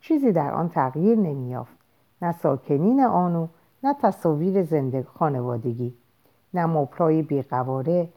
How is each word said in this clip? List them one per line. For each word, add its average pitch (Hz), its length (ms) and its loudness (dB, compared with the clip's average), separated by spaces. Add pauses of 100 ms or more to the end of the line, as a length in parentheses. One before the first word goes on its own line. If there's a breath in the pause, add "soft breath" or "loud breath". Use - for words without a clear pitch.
چیزی 277 300 0
در 143 220 0
آن 156 160 -2
تغییر 151 480 0
نمی‌یافت. 127 600 -4 (440)
نه 170 100 -2
ساکنین 170 720 2
آن 180 320 2
و 165 120 -2 (360 soft breath)
نه 277 180 0
تصاویر 185 640 2
زنده-، 135 440 -2 (120)
خانوادگی، 123 760 -2 (600)
نه 180 120 0
مبلای 160 560 2
بیقواره، 135 960 -2